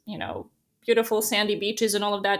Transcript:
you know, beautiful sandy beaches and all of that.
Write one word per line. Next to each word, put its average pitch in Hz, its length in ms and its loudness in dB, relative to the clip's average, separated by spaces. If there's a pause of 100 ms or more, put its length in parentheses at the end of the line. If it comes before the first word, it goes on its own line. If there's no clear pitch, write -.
you 208 120 -12
know, - 320 -8 (380)
beautiful 226 340 2
sandy 208 340 0
beaches 214 380 0
and 208 100 0
all 208 100 0
of 202 100 -2
that. 202 160 2